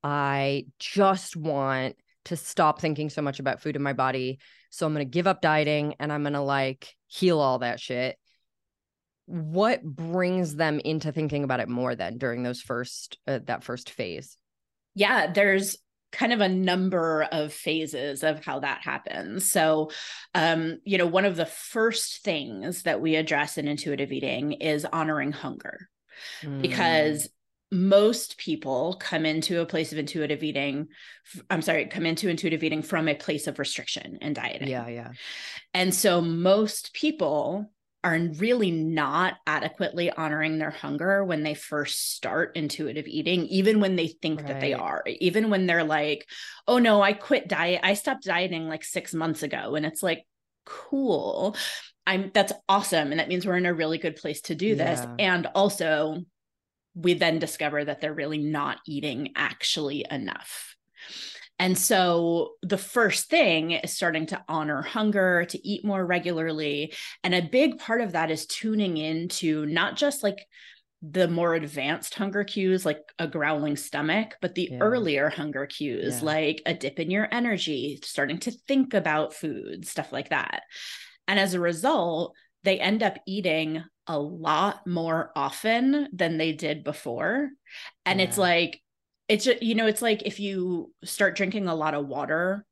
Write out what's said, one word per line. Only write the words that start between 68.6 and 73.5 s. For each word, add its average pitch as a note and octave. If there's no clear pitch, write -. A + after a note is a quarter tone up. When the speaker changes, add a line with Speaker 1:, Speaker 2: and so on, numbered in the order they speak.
Speaker 2:
into D#3+
not E3
just, F#3+
like, G3+
the E3
more E3+
advanced D3
hunger G3+
cues, F#3
like D3+
a E3
growling D3